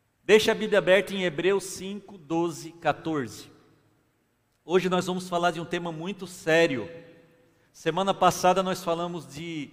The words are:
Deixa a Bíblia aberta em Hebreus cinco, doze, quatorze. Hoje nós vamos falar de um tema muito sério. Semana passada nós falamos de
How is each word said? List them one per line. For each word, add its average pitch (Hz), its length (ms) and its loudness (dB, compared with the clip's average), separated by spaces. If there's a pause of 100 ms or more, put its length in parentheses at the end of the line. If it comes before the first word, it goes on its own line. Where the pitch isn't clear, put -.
(240)
Deixa 214 300 6
a - 20 0
Bíblia 208 240 0
aberta 190 340 2
em 190 100 -4
Hebreus 180 420 0
cinco, 196 520 -12
doze, 160 540 -4 (100)
quatorze. 147 680 -4 (1120)
Hoje 180 260 2
nós 180 180 0
vamos 180 200 -4
falar 175 220 2
de 165 100 -6
um 165 60 -6
tema 170 260 -6
muito 180 360 -10
sério. 156 600 2 (840)
Semana 180 400 -2
passada 180 480 4
nós 185 220 -4
falamos 170 440 -4
de 151 460 -10